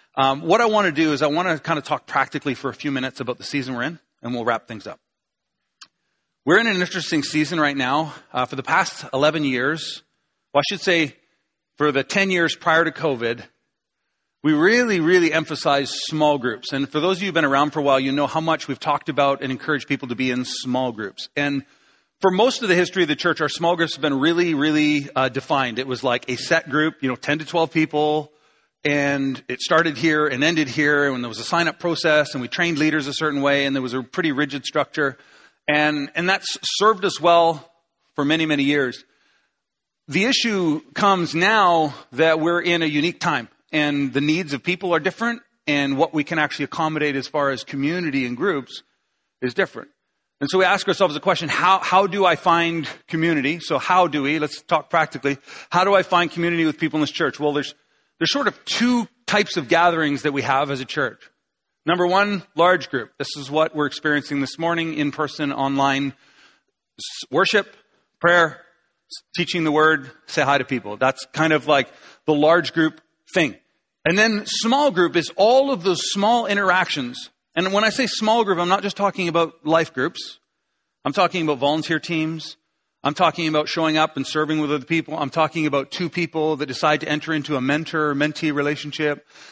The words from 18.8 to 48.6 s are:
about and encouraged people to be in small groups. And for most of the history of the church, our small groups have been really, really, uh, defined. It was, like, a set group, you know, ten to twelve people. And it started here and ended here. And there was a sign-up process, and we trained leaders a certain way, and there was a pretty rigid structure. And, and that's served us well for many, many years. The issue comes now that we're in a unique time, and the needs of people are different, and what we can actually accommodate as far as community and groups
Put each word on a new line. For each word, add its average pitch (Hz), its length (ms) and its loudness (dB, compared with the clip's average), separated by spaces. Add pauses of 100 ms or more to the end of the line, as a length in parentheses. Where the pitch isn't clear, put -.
about 139 320 0
and 131 100 -4
encouraged 135 380 -4
people 139 180 -4
to 120 80 -6
be 127 160 -2
in 127 140 -4
small 127 480 -4
groups. 104 420 -10
And 143 300 -2 (560)
for 190 100 6
most 220 300 2
of 226 80 0
the 180 60 4
history 180 260 2
of 156 80 2
the 147 80 -2
church, 165 240 -2
our 147 80 0
small 170 260 0
groups 165 200 -2
have 139 60 -14
been 143 160 0
really, 170 360 2
really, 151 600 2
uh, 131 140 2
defined. 131 500 -2
It 131 100 -4
was, 131 180 -6
like, 123 240 0
a 123 80 -4
set 165 320 -2
group, 151 320 0
you 135 80 -2
know, 123 80 -4
ten 151 220 -4
to 156 60 -10
twelve 165 260 0
people. 151 600 0 (540)
And 139 640 0
it 123 100 -10
started 160 380 0
here 151 280 2
and 135 160 -4
ended 156 280 0
here. 143 440 0
And 123 80 -6
there 120 60 -8
was 110 120 -12
a 117 40 -10
sign-up 170 340 -2
process, 151 560 0
and 131 80 -6
we 120 60 -6
trained 170 300 -2
leaders 151 300 0
a 143 60 -6
certain 143 280 -4
way, 139 240 2
and 139 100 -2
there 135 80 -2
was 123 100 -6
a 131 100 -4
pretty 160 280 -4
rigid 143 340 -4
structure. 139 520 -4 (500)
And, 151 480 0
and 175 140 -2
that's - 340 -2
served 202 400 0
us 190 160 -2
well 170 500 4 (460)
for 147 80 -2
many, 160 220 2
many 147 180 0
years. 139 400 0 (1040)
The 160 180 0
issue 196 540 0 (140)
comes 185 420 0
now 175 580 2 (200)
that 160 260 4
we're 170 220 0
in 170 200 0
a 165 40 0
unique 151 340 0
time, 139 300 -2 (220)
and 143 400 0
the 135 100 0
needs 156 320 -2
of 131 100 -6
people 180 320 -2
are 160 40 0
different, 220 440 -4 (240)
and 143 280 0
what 160 160 2
we 156 120 0
can 156 160 -2
actually 147 260 -2
accommodate 151 500 -2
as 131 120 -4
far 143 240 -2
as 127 120 -8
community 143 600 -2
and 120 100 -6
groups 147 460 -4 (600)